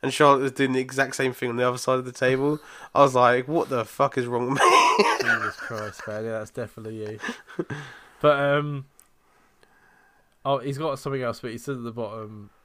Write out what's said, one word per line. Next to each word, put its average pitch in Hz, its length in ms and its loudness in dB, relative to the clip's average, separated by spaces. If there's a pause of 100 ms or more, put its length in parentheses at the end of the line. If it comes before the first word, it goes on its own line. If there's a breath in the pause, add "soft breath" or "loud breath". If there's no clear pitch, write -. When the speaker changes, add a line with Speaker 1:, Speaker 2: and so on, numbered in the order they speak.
Speaker 1:
and 131 100 -2
Charlotte 139 280 8
was 135 100 -2
doing 131 220 2
the 131 80 2
exact 131 340 -2
same 131 180 0
thing 123 160 -4
on 120 60 -4
the 123 120 2
other 123 100 0
side 127 220 0
of 127 60 -8
the 127 60 -12
table. 131 480 0 (340 loud breath)
I - 80 6
was 135 140 6
like, 123 320 4
"What 156 220 -2
the 123 160 -2
fuck - 320 -2
is 123 100 0
wrong 120 220 -2
with 139 100 0
me?" 988 460 6 (140)
<laughs> - 20 -2
Speaker 2:
Jesus - 340 -2
Christ, 107 500 -10
man. 107 200 -8
Yeah, 113 140 -6
that's 107 120 -12
definitely 110 460 -12
you. 107 220 -10 (1000 loud breath)
But, 147 200 4
um, 143 460 -2 (1600 soft breath)
oh, 139 140 0
he's 135 200 -6
got 143 220 -4
something 139 220 -6
else, 117 180 -4
but 120 120 -8
he 117 60 -10
said 131 200 -8
at 120 60 -10
the 117 100 -8
bottom 107 560 -10 (140)